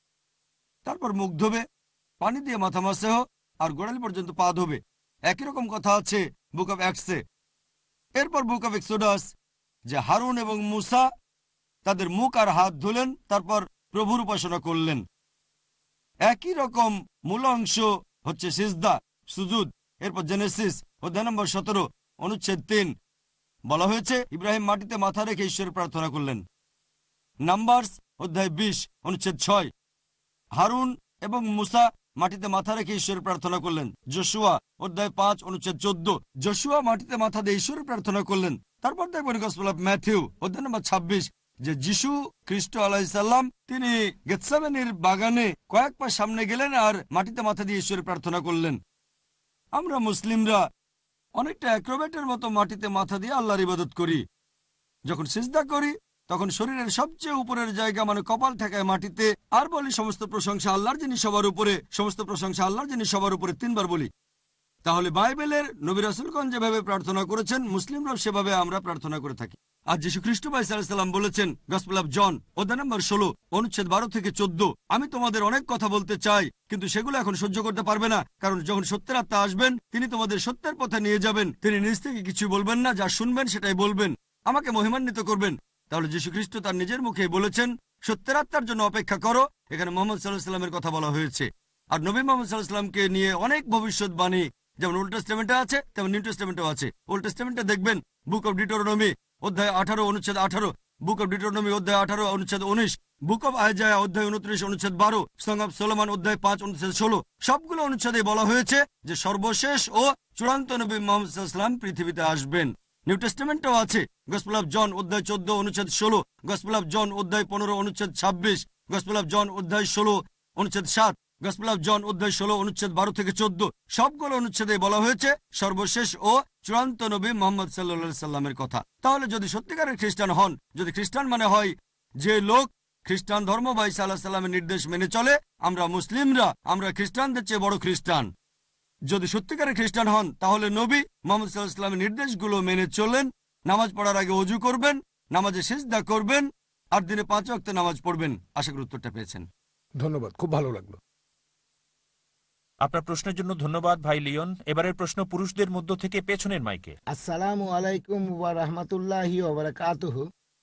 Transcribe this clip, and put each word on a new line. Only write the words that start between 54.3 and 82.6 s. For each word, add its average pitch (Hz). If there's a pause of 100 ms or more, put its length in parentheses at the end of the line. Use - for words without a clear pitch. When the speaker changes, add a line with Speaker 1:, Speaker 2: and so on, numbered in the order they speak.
Speaker 1:
যখন 156
সিজদা 254
করি 294 (320)
তখন 180
শরীরের 240
সবচেয়ে 302
উপরের 240
জায়গা 220
মানে 208
কপাল 233
ঠেকায় 202
মাটিতে, 196 (160)
আর 277
বলি, 285
"সমস্ত 214
প্রশংসা 202
আল্লাহর, 214
যিনি 269
সবার 208
উপরে, 202
সমস্ত 208
প্রশংসা 185
আল্লাহর, 240
যিনি 233
সবার 196
উপরে," 180
তিনবার 226
বলি। 165 (720)
তাহলে 170
বাইবেলের 285 (180)
নবী 190
রাসূলগণ 269
যেভাবে 226
প্রার্থনা 190
করেছেন, 226
মুসলিমরাও 262
সেভাবে 202
আমরা 180
প্রার্থনা 156
করে 135
থাকি। 110 (280)
আর 170
যিশু 175
খ্রিস্ট 226
ভাই 262
সাল্লাল্লাহু 196
আলাইহি 196
সাল্লাম 185
বলেছেন, -
Gospel 185
of 143
John 180 (160)
অধ্যায় 208
নম্বর 240
ষোলো, 202 (160)
অনুচ্ছেদ 202
বারো 208
থেকে 202
চোদ্দ, 185 (160)
"আমি 262
তোমাদের 233
অনেক 254
কথা 220
বলতে 202
চাই, 202 (180)
কিন্তু 196
সেগুলো 247
এখন 202
সহ্য 202
করতে 208
পারবে 214
না, 196 (140)
কারণ 196
যখন 190
সত্যের 208
আত্মা 208
আসবেন, 220
তিনি 240
তোমাদের 214
সত্যের 277
পথে 226
নিয়ে 208
যাবেন। 208
তিনি 208
নিজ 214
থেকে 240
কিছু 190
বলবেন 202